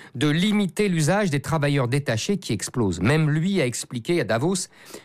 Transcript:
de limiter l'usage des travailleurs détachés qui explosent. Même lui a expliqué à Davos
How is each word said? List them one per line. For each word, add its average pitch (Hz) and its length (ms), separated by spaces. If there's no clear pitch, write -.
de 143 120
limiter 202 600
l'usage 175 420
des 139 100
travailleurs 143 480
détachés 139 500
qui - 140
explosent. 98 480
Même 147 300
lui 175 300
a 139 40
expliqué 127 560
à 127 40
Davos 131 420